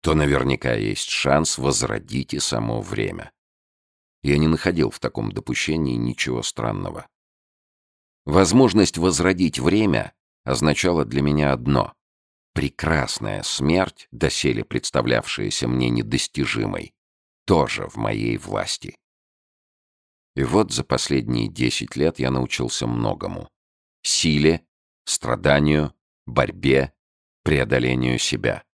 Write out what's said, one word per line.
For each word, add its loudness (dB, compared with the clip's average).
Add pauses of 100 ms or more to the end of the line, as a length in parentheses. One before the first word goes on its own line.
то 2
наверняка 2
есть -4
шанс 0
возродить -2
и -4
само -2
время. -6 (960)
Я 4
не 4
находил 2
в -16
таком -6
допущении -2
ничего -4
странного. -6 (1200)
Возможность 6
возродить 2
время 2 (280)
означала 2
для -2
меня 2
одно. 0 (600)
Прекрасная -2
смерть, 0
доселе 0
представлявшаяся -2
мне 2
недостижимой, -4 (520)
тоже 2
в -16
моей -2
власти. -6 (1400)
И -2
вот 2
за -4
последние -2
десять -4
лет 0
я 0
научился -2
многому. -4 (540)
Силе, 2 (380)
страданию, 2 (320)
борьбе, 0 (520)
преодолению 0
себя. -2 (100)